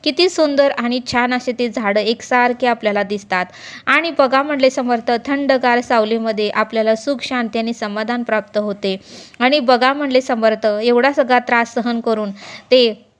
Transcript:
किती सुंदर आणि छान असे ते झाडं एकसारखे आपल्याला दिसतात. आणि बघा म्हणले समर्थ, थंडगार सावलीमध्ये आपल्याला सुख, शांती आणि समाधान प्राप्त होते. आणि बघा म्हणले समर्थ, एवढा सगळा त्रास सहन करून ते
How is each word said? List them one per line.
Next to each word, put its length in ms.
किती 240
सुंदर 420
आणि 300
छान 220
असे 180
ते 160
झाडं 320
एकसारखे 680
आपल्याला 360
दिसतात. 440
आणि 320
बघा 240
म्हणले 280
समर्थ, 420
थंडगार 540
सावलीमध्ये 720
आपल्याला 440
सुख, 280
शांती 360
आणि 140
समाधान 500
प्राप्त 360
होते. 380
आणि 200
बघा 320
म्हणले 280
समर्थ, 460
एवढा 460
सगळा 260
त्रास 360
सहन 260
करून 300
ते 360